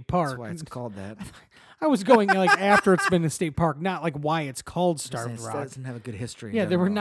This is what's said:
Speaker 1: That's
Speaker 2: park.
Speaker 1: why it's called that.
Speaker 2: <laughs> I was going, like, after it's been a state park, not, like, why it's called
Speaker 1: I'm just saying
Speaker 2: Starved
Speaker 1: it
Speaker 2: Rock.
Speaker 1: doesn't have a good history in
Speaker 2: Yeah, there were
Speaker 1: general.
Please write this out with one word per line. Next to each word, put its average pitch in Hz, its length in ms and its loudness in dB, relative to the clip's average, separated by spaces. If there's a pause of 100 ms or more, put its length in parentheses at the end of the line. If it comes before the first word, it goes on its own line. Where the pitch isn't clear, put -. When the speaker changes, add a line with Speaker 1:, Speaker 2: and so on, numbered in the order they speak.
Speaker 1:
That's - 20 -8
Speaker 2:
park. 147 280 0
Speaker 1:
why 113 120 -10
it's 165 120 -10
called 123 340 -10
that. 101 260 -12
Speaker 2:
<laughs> - 580 -20
I 320 60 0
was 254 160 2
going, 208 260 6
like, 190 300 4
after 202 360 6
it's 175 140 2
been 175 160 2
a 156 60 0
state 160 260 -4
park, 156 240 0
not, 175 220 -4
like, 160 140 -2
why 151 260 -2
it's 135 200 -8
called 175 340 0
Speaker 1:
I'm - 20 -12
just 123 140 -10
saying 120 240 -6
Speaker 2:
Starved 117 40 -12
Speaker 1:
it 113 180 -8
Speaker 2:
Rock. 143 100 -6
Speaker 1:
doesn't 127 160 -14
have 127 120 -10
a 117 40 -12
good 110 160 -12
history 117 340 -10
in 101 60 -4
Speaker 2:
Yeah, 208 80 2
there 180 140 2
were 180 80 4
Speaker 1:
general. 202 140 0